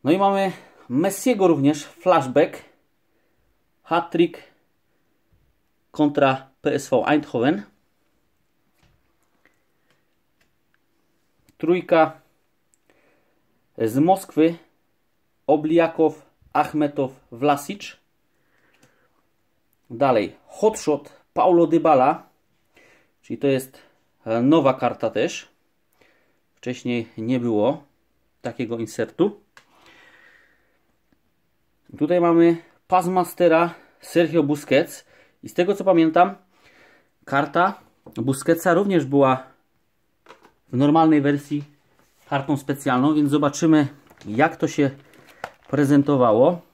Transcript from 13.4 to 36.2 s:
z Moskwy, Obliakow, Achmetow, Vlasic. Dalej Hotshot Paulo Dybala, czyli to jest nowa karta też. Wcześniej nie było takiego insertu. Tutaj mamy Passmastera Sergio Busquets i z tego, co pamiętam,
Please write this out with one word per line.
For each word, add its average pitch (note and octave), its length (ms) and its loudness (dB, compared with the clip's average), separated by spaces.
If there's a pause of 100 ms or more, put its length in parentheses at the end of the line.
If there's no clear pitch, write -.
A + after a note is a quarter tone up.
z A2+ 200 -2
Moskwy, E3 600 0 (880)
Obliakow, D#3 800 0 (260)
Achmetow, D3 600 -4 (200)
Vlasic. G3 640 -6 (1900)
Dalej A#2+ 460 0 (100)
Hotshot - 760 -4 (120)
Paulo E3+ 340 4
Dybala, D#3 640 2 (960)
czyli - 160 -10
to C#3+ 80 -4
jest C3 360 -4 (600)
nowa C#3 320 4
karta B2+ 360 -4
też. - 380 -6 (1080)
Wcześniej B2 540 -8 (100)
nie B2 220 -4
było A#2+ 440 -2 (580)
takiego A#2 360 -8
insertu. A#2 640 -4 (2500)
Tutaj E3 220 0
mamy E3+ 360 4 (320)
Passmastera F3 840 0 (260)
Sergio E3 420 0
Busquets C#3+ 640 -2 (360)
i - 60 -18
z - 60 -20
tego, F3+ 200 0
co G3 100 -4
pamiętam, F3 500 4 (880)